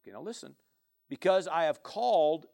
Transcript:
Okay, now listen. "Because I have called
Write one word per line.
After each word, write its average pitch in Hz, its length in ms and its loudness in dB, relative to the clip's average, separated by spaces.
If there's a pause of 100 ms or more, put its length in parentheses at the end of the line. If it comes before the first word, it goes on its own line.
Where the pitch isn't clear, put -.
Okay, 101 80 -20
now 104 100 -16
listen. 160 340 -16 (540)
"Because 185 380 2
I 165 160 -2
have 151 180 -2
called 170 720 0